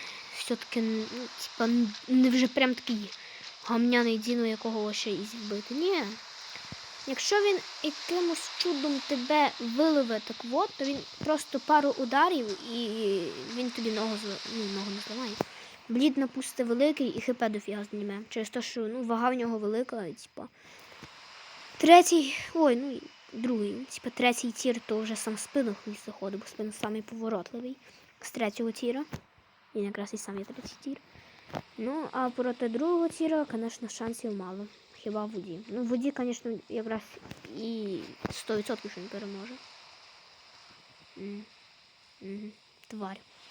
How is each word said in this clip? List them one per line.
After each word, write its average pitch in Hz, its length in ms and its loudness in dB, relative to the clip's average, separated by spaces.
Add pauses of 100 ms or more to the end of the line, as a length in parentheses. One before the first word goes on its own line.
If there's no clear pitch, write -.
(380)
все-таки, - 440 -2
ну, 220 240 0 (360)
типа, 233 300 0 (360)
не 254 220 8
вже 254 180 6
прям 254 260 4
такий 208 360 -4 (540)
гамняний 233 540 6
Діно, 233 280 0
якого 220 460 0
ще - 180 -4
і 202 220 -2
вбити. 214 420 -6
Ні. 339 280 2 (1040)
Якщо 269 300 2
він 403 220 6 (240)
якимось 339 760 0
чудом 285 500 0
тебе 285 420 4 (100)
виловить 247 600 4
так - 140 -8 (160)
от, 349 240 2
то 277 80 -4
він 277 140 -2 (260)
просто 294 360 0
пару 294 300 6
ударів 262 800 2
і 233 160 -2 (640)
він 247 160 -2
тобі 233 200 -2
ногу 214 240 0
зла-, 202 240 -6 (160)
ну, 226 100 -2
ногу 196 260 -4
не 202 100 -6
зламає. 220 320 -6 (560)
Блід 262 300 4
напусти 262 460 -2
великий 254 440 4
і 208 120 -4
Х 247 140 0
П 240 140 0
дофіга 208 360 -4
зніме. 208 440 -6
Через 220 220 -4
те, 247 120 -4
що, - 180 -6
ну, 226 220 -4
вага 233 280 2
в 254 40 2
нього 233 240 0
велика, 214 480 -2
і, 156 60 -6
типа. - 360 -14 (1300)
Третій, 330 580 10 (200)
ой, 294 220 8
ну, 262 240 -4 (320)
другий, 220 420 0
типа, 247 360 -10
третій 240 420 2
тір, 233 340 0
то 214 120 0
вже 220 180 -4
сам 220 220 -4
спину 233 460 0
хуй 208 220 -8
заходить, 202 340 -6
бо - 60 -14
спин 214 340 -8
самий 220 220 -4
поворотливий 226 760 -6 (440)
з - 100 -14
третього 226 420 -2
тіра. 254 320 -2 (680)
Він 208 100 -2
якраз 202 300 -6
і - 20 -4
самий 196 280 -8
третій - 360 -14
тір. 277 160 -8 (800)
Ну, 269 340 -2
а 254 180 0
проти 247 380 0
другого 330 400 2
тіра, 320 360 2
конечно, 226 440 -4
шансів 226 480 -6
мало. 190 300 -8 (300)
Хіба 214 280 -4
в 208 60 -6
воді. 185 280 -8 (100)
Ну, 233 140 -4
в 240 40 0
воді, 247 240 2
конечно, 240 480 -2 (100)
якраз 220 340 -4 (540)
і 214 420 -4 (320)
сто - 260 -4
відсотків, 214 340 -4
що - 100 -12
він 185 80 -10
переможе. 202 460 -10 (1600)
М. 202 260 -10 (760)
Мгм. 208 320 -10 (360)
Тварь. 196 320 -10 (300)